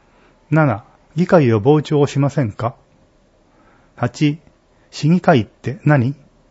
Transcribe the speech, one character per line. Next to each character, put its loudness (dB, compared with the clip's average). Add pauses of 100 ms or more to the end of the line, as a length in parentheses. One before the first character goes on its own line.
(500)
七、 0 (320)
議 -2
会 4
を 2
傍 2
聴 0
し -4
ま 0
せ -4
ん -6
か？ -8 (1200)
八、 -4 (540)
市 -4
議 4
会 2
っ -4
て -14
何？ 2 (360)